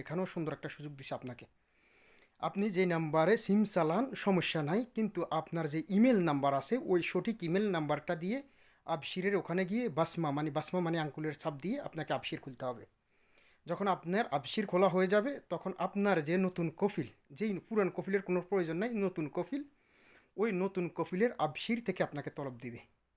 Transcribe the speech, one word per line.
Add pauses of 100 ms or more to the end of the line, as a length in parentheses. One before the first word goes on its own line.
এখানেও
সুন্দর
একটা
সুযোগ
দিছে
আপনাকে। (1000)
আপনি (100)
যে (100)
নাম্বারে (100)
সিম (140)
চালান (200)
সমস্যা
নাই, (160)
কিন্তু (200)
আপনার
যে (160)
ইমেইল (100)
নাম্বার
আছে (180)
ওই (100)
সঠিক (120)
ইমেইল (100)
নাম্বারটা
দিয়ে (480)
আবশিরের
ওখানে
গিয়ে (140)
বাসমা
মানে,
বাসমা
মানে
আঙ্গুলের
ছাপ (100)
দিয়ে (100)
আপনাকে
আবশির
খুলতে
হবে। (840)
যখন (100)
আপনার (120)
আবশির
খোলা
হয়ে
যাবে (220)
তখন (140)
আপনার (120)
যে (120)
নতুন (140)
কফিল, (300)
যেই (140)
পুরান
কফিলের
কোনো
প্রয়োজন
নাই, (140)
নতুন (100)
কফিল, (720)
ওই (120)
নতুন (120)
কফিলের (140)
আবশির
থেকে
আপনাকে
তলব (100)
দিবে। (360)